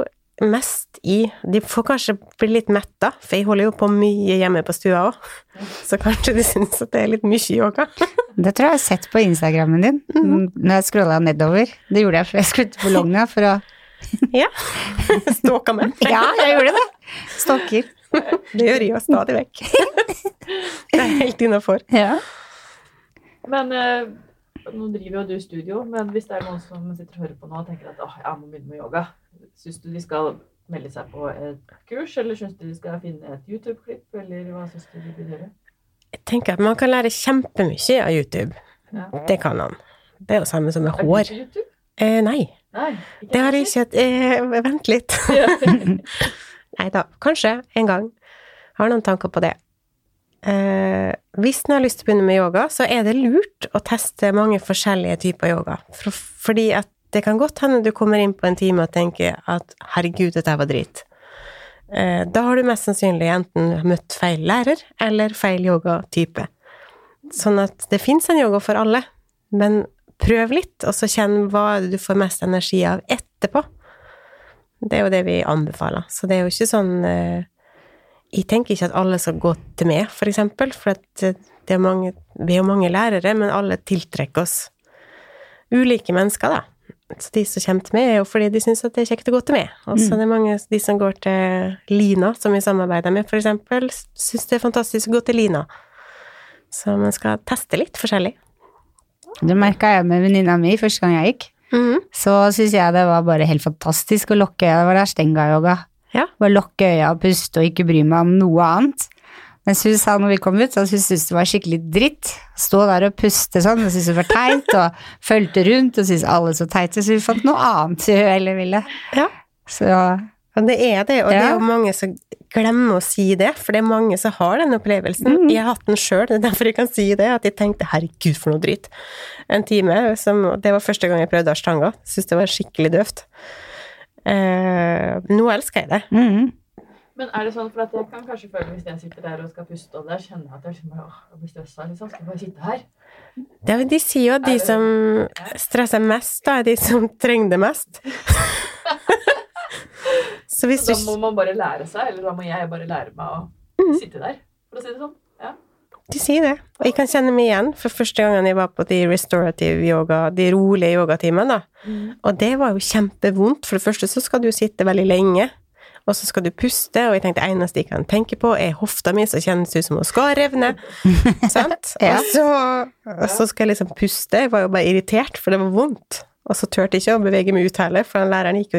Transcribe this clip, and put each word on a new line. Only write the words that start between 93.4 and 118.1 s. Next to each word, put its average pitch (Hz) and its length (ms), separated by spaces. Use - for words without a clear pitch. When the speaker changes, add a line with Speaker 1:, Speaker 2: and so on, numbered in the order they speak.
Speaker 1:
s-, - 260
synes - 320
det - 100
er - 80
fantastisk 226 440
å 226 40
gå 233 120
til 240 100
Lina. 180 320
Så 202 260
man 202 140
skal 214 340
teste - 320
litt - 160
forskjellig. 202 400
Speaker 3:
Det 170 140
merket 202 260
jeg 175 40
med 175 180
venninna 190 340
mi 175 200
første 214 240
gang 175 120
jeg 226 140
gikk. - 120
Speaker 1:
Mhm. 240 260
Speaker 3:
Så - 220
synes 214 200
jeg 175 200
det 180 120
var 170 180
bare 160 220
helt 156 160
fantastisk 160 720
å 214 100
lukke 190 240
øya. 165 140
Det 175 80
var 185 80
der 196 100
Stenga-yoga. 156 720
Speaker 1:
Ja. 247 120
Speaker 3:
Bare 202 140
lukke 196 360
øya 156 220
og 165 100
puste 185 380
og 165 60
ikke 170 200
bry 160 180
meg 160 180
om 175 180
noe 175 240
annet. 208 460
Men 196 80
så 214 160
hun 214 80
sa 202 220
når 202 100
vi 196 80
kom 190 240
ut, 254 100
så 196 140
syntes 196 240
hun 185 80
det 160 160
var 175 160
skikkelig 170 300
dritt. 247 440
Stå 196 300
der 190 220
og 196 100
puste - 480
sånn, 226 180
og 196 60
syntes 175 160
det 170 100
var 175 140
teit, 254 460
og 170 160
<laughs> - 180
følte 202 400
rundt, 254 320
og 202 80
syntes 180 180
alle 170 300
så 160 160
teite, 180 320
så 202 80
vi 220 100
fant 226 240
noe 285 140
annet 175 480
hun 214 100